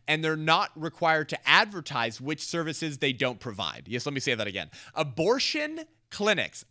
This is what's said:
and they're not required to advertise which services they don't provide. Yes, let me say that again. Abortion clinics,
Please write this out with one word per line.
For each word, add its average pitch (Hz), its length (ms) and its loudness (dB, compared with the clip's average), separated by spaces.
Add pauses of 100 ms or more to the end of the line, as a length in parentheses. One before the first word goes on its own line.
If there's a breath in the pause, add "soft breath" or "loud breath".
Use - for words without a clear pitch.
and 156 160 0
they're 160 140 2
not 160 400 4
required 160 520 0
to - 200 -2
advertise 151 720 2
which 143 200 -4
services 160 580 -4
they 147 120 2
don't 127 300 -2
provide. 87 460 -6
Yes, 120 180 -4
let 143 80 -4
me 135 80 -2
say 131 120 0
that 110 140 -2
again. 90 220 -4 (260 loud breath)
Abortion 254 840 0 (280)
clinics, 196 600 0